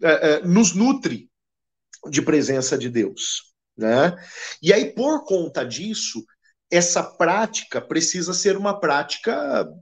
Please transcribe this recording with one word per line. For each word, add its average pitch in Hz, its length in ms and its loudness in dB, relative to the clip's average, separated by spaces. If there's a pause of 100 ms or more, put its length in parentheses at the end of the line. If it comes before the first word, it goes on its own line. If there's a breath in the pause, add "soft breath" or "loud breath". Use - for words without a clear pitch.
é, 156 300 4
é, 151 100 2
nos 180 320 4
nutre 196 560 0 (800)
de 143 120 -2
presença 135 560 0
de 127 120 -4
Deus, - 640 -4 (240)
né? 127 380 2 (460 loud breath)
E 175 120 6
aí, 262 200 2
por 285 320 -2
conta 165 380 -2
disso, 120 600 -8 (460)
essa 175 320 2
prática 180 800 -2
precisa 170 520 -4
ser 190 220 0
uma 202 240 -4
prática, 156 880 -2 (140)